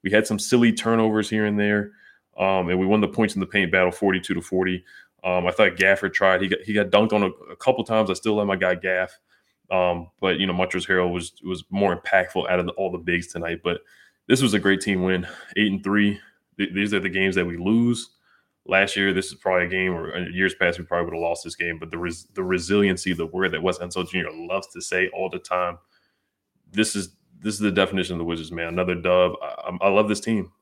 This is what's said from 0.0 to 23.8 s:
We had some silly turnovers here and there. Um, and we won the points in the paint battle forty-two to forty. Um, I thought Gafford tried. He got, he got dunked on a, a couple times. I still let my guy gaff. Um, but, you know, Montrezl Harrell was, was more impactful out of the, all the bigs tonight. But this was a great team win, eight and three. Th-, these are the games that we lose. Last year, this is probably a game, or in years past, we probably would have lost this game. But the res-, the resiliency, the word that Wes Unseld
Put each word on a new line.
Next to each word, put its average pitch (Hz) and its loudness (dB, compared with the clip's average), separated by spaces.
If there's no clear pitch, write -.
We 95 -2
had 107 4
some 104 -2
silly 120 4
turnovers 110 2
here 107 0
and 104 0
there. 104 0
Um, 95 2
and 90 2
we 92 2
won 104 4
the 101 2
points 107 0
in 98 -2
the 90 -2
paint 95 0
battle 92 4
forty-two 92 0
to 87 -4
forty. 92 -2
Um, 90 0
I 90 2
thought 101 4
Gafford 95 2
tried. 92 4
He 98 0
got, 90 -2
he 110 -8
got 104 2
dunked 107 4
on 107 2
a, 92 0
a - -18
couple 131 0
times. 110 0
I - 0
still 110 -2
let 101 0
my 95 0
guy 92 0
gaff. 92 -4
Um, 90 0
but, 92 0
you 98 0
know, 92 -2
Montrezl 90 -2
Harrell 90 2
was, 87 -8
was 90 -8
more 95 0
impactful - 0
out 92 2
of 87 0
the, 82 -6
all 95 -4
the 90 -6
bigs 87 -2
tonight. 85 -8
But 87 -4
this 127 4
was 113 2
a 104 2
great 98 2
team 95 0
win, 92 0
eight 104 2
and 98 -4
three. 101 2
Th-, 95 -4
these 101 0
are 95 2
the 92 -4
games 95 0
that 90 2
we 85 -6
lose. 113 0
Last 98 0
year, 98 2
this 92 -2
is - -12
probably 90 0
a - -8
game, 92 -2
or 80 -6
in 87 -6
years 90 0
past, 87 0
we 85 -12
probably 87 -2
would 85 -8
have 85 -4
lost 85 -4
this 82 -12
game. 87 -4
But 82 -12
the 85 -8
res-, 85 -8
the 95 -4
resiliency, 92 2
the 82 -2
word 92 -2
that 78 -4
Wes 90 0
Unseld 90 -6